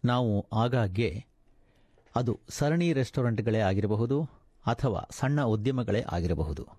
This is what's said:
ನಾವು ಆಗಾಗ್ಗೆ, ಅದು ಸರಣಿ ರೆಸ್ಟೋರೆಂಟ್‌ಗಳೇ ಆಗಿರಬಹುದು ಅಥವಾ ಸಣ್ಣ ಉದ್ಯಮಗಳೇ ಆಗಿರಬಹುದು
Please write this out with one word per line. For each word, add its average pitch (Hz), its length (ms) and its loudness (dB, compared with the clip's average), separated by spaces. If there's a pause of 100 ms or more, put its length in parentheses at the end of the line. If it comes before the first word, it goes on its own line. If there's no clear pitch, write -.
(100)
ನಾವು 117 420 0
ಆಗಾಗ್ಗೆ, 110 720 0 (920)
ಅದು 117 320 -2
ಸರಣಿ 165 440 0
ರೆಸ್ಟೋರೆಂಟ್‌ಗಳೇ 117 640 0
ಆಗಿರಬಹುದು 107 680 2 (420)
ಅಥವಾ 117 440 -2
ಸಣ್ಣ 143 320 0
ಉದ್ಯಮಗಳೇ 113 720 0
ಆಗಿರಬಹುದು 78 560 -2 (100)